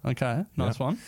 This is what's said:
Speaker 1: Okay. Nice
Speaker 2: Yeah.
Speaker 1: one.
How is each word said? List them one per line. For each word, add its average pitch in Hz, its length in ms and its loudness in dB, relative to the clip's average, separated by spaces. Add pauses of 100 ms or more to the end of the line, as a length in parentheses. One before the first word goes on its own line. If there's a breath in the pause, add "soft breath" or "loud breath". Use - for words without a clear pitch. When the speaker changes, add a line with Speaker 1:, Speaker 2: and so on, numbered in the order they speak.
Speaker 1:
Okay. 127 400 0 (120)
Nice 123 220 0
Speaker 2:
Yeah. 127 80 0
Speaker 1:
one. 175 220 0